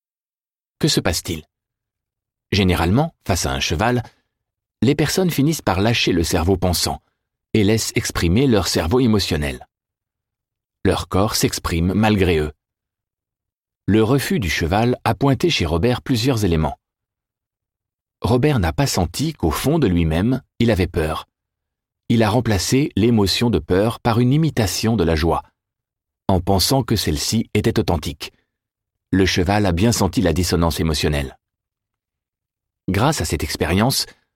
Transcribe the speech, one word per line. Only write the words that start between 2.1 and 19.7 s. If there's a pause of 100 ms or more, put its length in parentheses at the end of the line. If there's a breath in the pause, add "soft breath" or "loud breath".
Généralement, (120)
face
à
un
cheval, (800 loud breath)
les
personnes
finissent
par
lâcher
le
cerveau
pensant (500)
et
laissent
exprimer
leur
cerveau
émotionnel. (1120)
Leur
corps
s'exprime
malgré
eux. (1300)
Le
refus
du
cheval
a
pointé
chez
Robert
plusieurs
éléments. (1400)
Robert
n'a
pas
senti
qu'au
fond